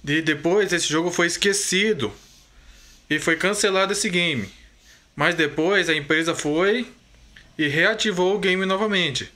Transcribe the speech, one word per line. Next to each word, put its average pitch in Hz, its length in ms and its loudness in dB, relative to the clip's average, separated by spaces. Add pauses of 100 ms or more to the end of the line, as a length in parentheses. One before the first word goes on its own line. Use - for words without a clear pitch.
E 147 160 0
depois 170 520 0
esse 170 160 -2
jogo 165 220 0
foi 170 160 2
esquecido 190 840 0 (960)
e 151 100 0
foi 160 180 0
cancelado 190 560 0
esse 202 180 -2
game. 165 420 -2 (640)
Mas 160 180 2
depois 165 540 2
a 160 60 2
empresa 156 400 0
foi 190 520 0 (680)
e 151 120 -2
reativou 185 680 2
o 208 40 -2
game 190 280 0
novamente. 190 680 -2